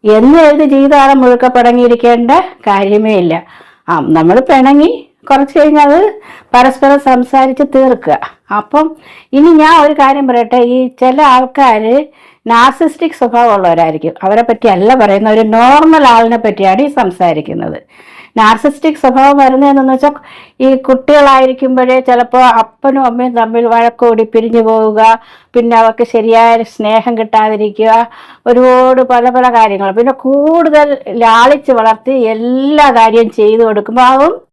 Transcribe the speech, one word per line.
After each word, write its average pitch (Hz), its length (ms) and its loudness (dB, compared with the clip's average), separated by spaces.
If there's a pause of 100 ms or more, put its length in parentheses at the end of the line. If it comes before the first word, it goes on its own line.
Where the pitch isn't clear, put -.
എന്ന് 226 360 2
എഴുതി 302 260 4
ജീവിതകാലം 277 560 2
മുഴുക്കെ 247 340 2
പിണങ്ങിയിരിക്കേണ്ട 240 760 0 (360)
കാര്യമേ 208 500 -2
ഇല്ല. 170 160 -2 (560)
ആ, 175 40 -2 (240)
നമ്മൾ 175 220 2
പിണങ്ങി 277 520 2 (380)
കുറച്ച് 277 280 -2
കഴിഞ്ഞ് 302 240 2
അത് 294 180 2 (540)
പരസ്പരം 262 460 0
സംസാരിച്ച് 262 640 -2
തീർക്കുക. 262 520 -2 (420)
അപ്പം 294 280 -4 (480)
ഇനി 294 180 4
ഞാൻ 311 300 4
ഒരു 294 120 0
കാര്യം 277 340 0
പറയട്ടെ, 240 320 -2 (160)
ഈ 254 120 0
ചില 254 340 -2
ആൾക്കാര് 254 760 0 (520)
നാർസിസ്റ്റിക് 277 720 -2
സ്വഭാവമുള്ളവരായിരിക്കും. 185 920 -2 (100)
അവരെ 214 200 0
പറ്റിയല്ല 220 520 0
പറയുന്നത്, 214 400 0
ഒരു 220 140 0
നോർമൽ 285 580 2
ആളിനെ 233 380 2
പറ്റിയാണ് 202 360 -2
ഈ 285 100 -2
സംസാരിക്കുന്നത്. 170 880 -6 (580)
നാർസിസ്റ്റിക് 285 640 -2
സ്വഭാവം 269 360 2
വരുന്നതെന്ന് 269 560 0
വെച്ചാൽ 285 200 -2 (480)
ഈ 262 140 2
കുട്ടികളായിരിക്കുമ്പോഴേ 262 1200 0
ചിലപ്പോൾ 254 440 0 (160)
അപ്പനും 269 460 -4
അമ്മയും 247 300 -4
തമ്മിൽ 233 300 -2
വഴക്കൂടി 233 580 0
പിരിഞ്ഞു 226 380 -2
പോവുക, 220 400 0 (520)
പിന്നെ 233 240 -2
അവർക്ക് 226 360 0
ശരിയായ 226 500 2
സ്നേഹം 220 540 -4
കിട്ടാതിരിക്കുക, 214 760 -2 (540)
ഒരുപാട് 254 560 2
പല 247 280 0
പല 247 240 -2
കാര്യങ്ങൾ, 196 380 -2
പിന്നെ 240 220 -2
കൂടുതൽ 294 760 0 (340)
ലാളിച്ച് 254 480 2
വളർത്തി 226 440 -2 (100)
എല്ലാ 262 680 -2
കാര്യം 226 400 0
ചെയ്തു 220 320 0
കൊടുക്കുമ്പോൾ 220 380 -2
ആവും 269 320 2 (180)